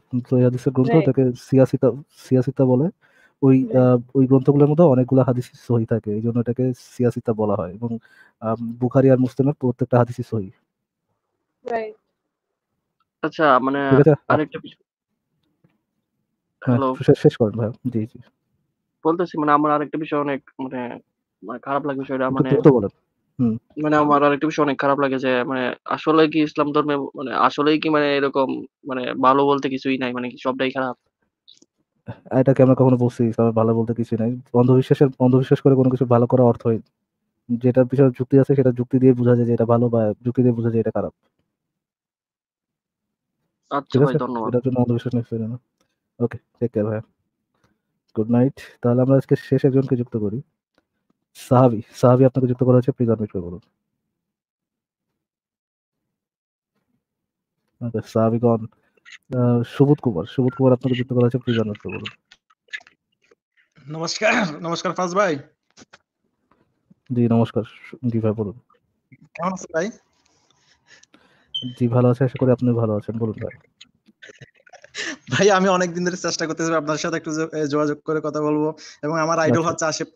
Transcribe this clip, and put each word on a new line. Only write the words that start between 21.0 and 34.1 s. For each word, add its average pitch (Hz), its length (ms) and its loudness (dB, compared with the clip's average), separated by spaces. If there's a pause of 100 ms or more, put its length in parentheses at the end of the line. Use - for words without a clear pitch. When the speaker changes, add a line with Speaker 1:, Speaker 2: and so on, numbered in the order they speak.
Speaker 3:
মানে 117 160 -14
খারাপ 139 260 -6
লাগে 135 140 -6
বিষয়টা, 135 260 -4
Speaker 1:
একটু 131 80 -2
Speaker 3:
মানে 135 160 -2
Speaker 1:
দ্রুত 143 180 2
বলেন। 113 220 4 (500)
হুম। 117 180 0 (260)
Speaker 3:
মানে 151 120 0
আমার 147 280 2
আরেকটা 143 240 0
বিষয় 156 180 -2
অনেক 139 140 -2
খারাপ 143 200 0
লাগে 135 200 -2
যে 127 240 -2
মানে 127 320 -6 (100)
আসলে 160 420 0
কি 156 160 -2
ইসলাম 147 280 -4
ধর্মে 147 260 -2
মানে 135 360 -10
আসলেই 147 460 0
কি 160 100 -4
মানে 147 280 0
এরকম 135 480 -2 (220)
মানে 127 260 -6
ভালো 135 320 2
বলতে 139 240 0
কিছুই 131 280 -4
নাই, 123 160 -6
মানে 123 160 -8
কি 131 140 -16
সবটাই 131 280 -4
খারাপ? 131 260 -6 (1400)
Speaker 1:
এটা 131 140 4
কি 131 100 4
আমরা 127 120 6
কখনো 127 220 4
বলছি 120 260 -2
ইসলামে 113 280 0
ভালো 113 240 0
বলতে 113 180 -2
কিছুই 113 240 -4